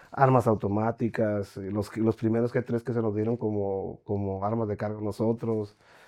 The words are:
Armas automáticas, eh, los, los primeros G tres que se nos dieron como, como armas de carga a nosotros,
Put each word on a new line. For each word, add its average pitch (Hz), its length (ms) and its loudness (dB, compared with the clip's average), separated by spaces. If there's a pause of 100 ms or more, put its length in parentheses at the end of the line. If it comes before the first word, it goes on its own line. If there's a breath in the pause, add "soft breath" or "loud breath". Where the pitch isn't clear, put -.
(120 loud breath)
Armas 131 340 6
automáticas, 107 1120 0
eh, 98 160 -8
los, 104 240 -4
los 110 180 4
primeros 113 400 0
G 120 100 0
tres 117 200 -4
que 123 80 -4
se 117 100 0
nos 107 140 0
dieron 113 200 0
como, 98 680 -4
como 98 400 -2
armas 113 240 0
de 104 80 -2
carga 107 220 -6
a 107 40 -8
nosotros, 110 760 -2 (320 soft breath)